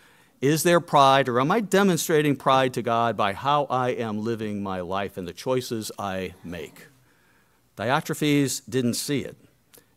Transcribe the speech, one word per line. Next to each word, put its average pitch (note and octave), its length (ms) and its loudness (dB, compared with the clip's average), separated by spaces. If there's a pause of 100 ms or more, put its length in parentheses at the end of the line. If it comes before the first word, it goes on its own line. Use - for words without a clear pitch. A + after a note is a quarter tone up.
(420)
is D3 220 2
there F3 180 4
pride, C3+ 480 4
or A#2+ 100 0
am C#3 100 2
I A3 120 0
demonstrating E3+ 760 2
pride C3 380 2
to B2 80 -4
God A#2 340 0
by G2+ 180 0
how C#3 360 0
I B2+ 200 0
am A2 340 -4
living G#2+ 380 -4
my F#2+ 200 -6
life F#2+ 360 -6
and F2+ 100 -8
the E2 60 -10
choices B2 640 -4
I F#2+ 360 -6 (100)
make? E2 440 -14 (920)
Diotrephes C#3+ 920 0
didn't A#2+ 260 0
see C#3+ 260 -4
it. - 160 -12 (600)